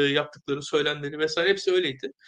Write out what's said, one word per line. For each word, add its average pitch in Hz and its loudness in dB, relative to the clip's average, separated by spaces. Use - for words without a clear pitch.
yaptıkları, 147 -2
söylemleri 147 -2
vesaire 165 2
hepsi 190 2
öyleydi. 160 0